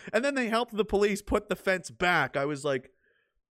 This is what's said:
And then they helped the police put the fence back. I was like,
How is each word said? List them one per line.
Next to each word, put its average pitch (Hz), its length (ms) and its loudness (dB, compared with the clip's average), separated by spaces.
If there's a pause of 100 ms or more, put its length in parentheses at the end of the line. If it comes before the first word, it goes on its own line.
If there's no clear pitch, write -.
(140)
And 233 100 2
then 285 100 -2
they 247 140 -2
helped 226 260 -2
the 202 120 2
police 202 340 2
put - 300 -2
the 180 60 0
fence 185 340 -2
back. 156 480 0
I 139 80 0
was 147 180 -6
like, 135 260 -2 (640)